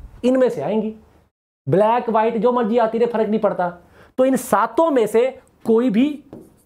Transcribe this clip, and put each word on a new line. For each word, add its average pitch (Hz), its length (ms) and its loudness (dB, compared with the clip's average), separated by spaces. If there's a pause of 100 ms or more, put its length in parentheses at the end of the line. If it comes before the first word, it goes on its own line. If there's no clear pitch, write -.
(240)
इनमें 254 260 2
से 220 120 -6
आएंगी। 214 340 -4 (720)
ब्लैक, 214 400 2
व्हाइट, 226 280 0
जो 240 160 2
मर्जी 240 260 0
आती 226 200 0
रहे, 240 80 2
फर्क 220 220 -2
नहीं 220 120 0
पड़ता। 180 300 -2 (480)
तो 254 60 4
इन 262 120 2
सातों 226 540 0
में 240 160 2
से 240 340 0 (260)
कोई 226 240 2
भी 254 340 0 (420)